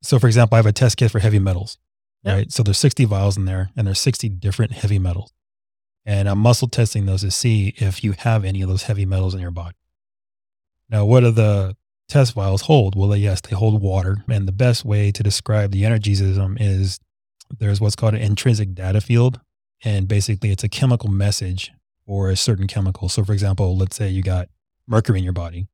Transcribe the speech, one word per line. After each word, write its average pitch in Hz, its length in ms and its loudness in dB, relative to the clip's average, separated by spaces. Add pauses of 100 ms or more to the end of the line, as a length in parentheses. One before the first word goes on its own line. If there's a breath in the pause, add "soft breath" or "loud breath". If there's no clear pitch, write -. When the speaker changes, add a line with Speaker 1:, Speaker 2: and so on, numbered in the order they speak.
Speaker 1:
so - 160 2
for 123 100 4
example, 113 280 4
I 113 40 6
have 110 60 4
a 107 60 4
test 113 240 2
kit 117 160 2
for 110 80 -2
heavy 104 200 4
metals, 95 380 -2 (460)
Speaker 2:
Yeah. 98 120 -2
Speaker 1:
right? - 180 -2
So 120 100 0
there's 101 140 2
sixty - 260 2
vials 101 320 0
in 101 80 -4
there, 95 320 -4
and 107 100 -2
there's 95 140 -2
sixty 117 300 -2
different 98 420 -2
heavy 104 260 -2
metals. 90 360 -4 (720)
And 101 240 0
I'm 101 100 0
muscle 120 300 4
testing 110 360 0
those 95 160 0
to 98 100 -4
see 104 460 0
if 95 240 -2
you 104 120 0
have 110 320 0
any 95 160 -2
of 92 80 -2
those 95 140 0
heavy 101 220 -2
metals 95 300 0
in 92 60 -8
your 85 100 -8
body. 85 240 -12 (1120)
Now, 107 140 0
what 120 180 6
do 120 100 4
the 101 440 0 (320)
test 135 260 2
vials 98 280 -2
hold? 104 340 2
Well, 98 200 2
yes, 101 260 0
they - 160 -8
hold 107 240 2
water. 95 480 -2
And 101 180 -2
the 95 60 -4
best 117 320 0
way 104 260 0
to 101 100 -4
describe 104 500 -2
the 98 140 0
energy 107 300 2
system 98 460 0
is 95 360 0 (640)
there's 101 220 0
what's 104 160 0
called 110 180 0
an 107 60 -4
intrinsic 104 520 0
data 92 280 -2
field. 120 400 0 (420)
And 98 240 -2
basically, 101 440 0
it's 92 120 -2
a 104 60 -2
chemical 120 400 0
message 98 640 -2 (340)
for 98 260 -2
a 95 40 0
certain 98 320 0
chemical. 95 400 -4
So 101 160 -2
for 98 100 0
example, 95 440 0
let's 92 180 -2
say 101 140 -4
you 95 140 -2
got 90 240 -2 (400)
mercury 110 320 2
in 92 40 -2
your 92 100 -4
body. 87 400 -8